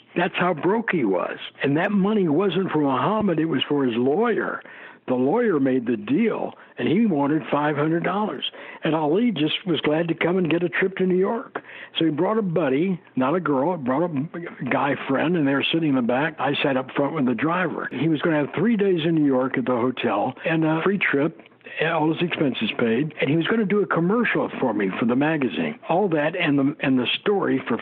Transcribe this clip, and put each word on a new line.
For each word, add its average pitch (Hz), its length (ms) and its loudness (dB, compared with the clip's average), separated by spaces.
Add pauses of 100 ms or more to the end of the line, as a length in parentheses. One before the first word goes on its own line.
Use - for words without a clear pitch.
(180)
That's 175 180 0
how 180 180 0
broke 185 380 0
he 151 140 0
was. 95 320 0 (260)
And 139 140 2
that 202 160 0
money 202 340 2
wasn't 175 420 0
for 156 100 0
Muhammad, 156 600 2
it 160 60 2
was 147 220 0
for 143 180 2
his 117 100 0
lawyer. 135 640 0 (460)
The 127 80 0
lawyer 165 440 2
made 131 280 2
the 120 100 0
deal, 151 560 0 (240)
and - 100 -2
he 214 200 4
wanted 151 340 2 (100)
five 147 240 0
hundred 160 280 0
dollars. 180 400 -2 (400)
And 160 100 0
Ali 165 380 2
just 151 340 -2
was 160 160 0
glad 160 280 0
to 165 40 0
come 170 240 0
and 175 140 0
get 170 100 2
a 175 80 0
trip 190 280 -2
to 185 100 0
New 180 100 2
York. 208 460 -2 (340)
So 165 80 2
he 160 60 2
brought 185 260 0
a 220 60 0
buddy, 160 580 0 (140)
not 127 180 2
a 185 60 2
girl, 147 380 0
brought 135 260 0
a 170 640 -6
guy 139 240 0 (140)
friend, 143 280 2
and 151 120 2
they 139 80 2
were 131 180 0
sitting 165 160 0
in 135 60 2
the 131 80 2
back. 131 340 0
I 139 240 -2
sat 139 160 0
up 127 140 -6
front 143 240 -2
with 147 100 0
the 123 80 2
driver. 160 580 -2
He - 160 -2
was 156 140 0
gonna 165 160 2
have 147 160 -2
three 220 240 2
days 190 260 2
in 165 120 2
New 151 100 4
York 131 320 2
at 123 80 -2
the 127 100 0
hotel 120 600 -2 (100)
and 160 180 0
a 160 200 0
free 190 160 0
trip, 147 420 0 (500)
all 160 220 2
his 147 80 -4
expenses 139 560 -2
paid, 123 420 0
and 139 120 0
he 151 40 2
was 165 120 0
gonna 226 180 0
do 202 160 2
a 175 60 0
commercial 175 720 0
for 127 160 0
me 98 240 0
for 123 60 0
the 120 100 2
magazine. 131 640 0 (100)
All 185 200 2
that 160 260 0
and 156 240 2
the, 139 220 2
and 131 180 2
the 120 80 0 (120)
story 143 480 0
for 226 140 -2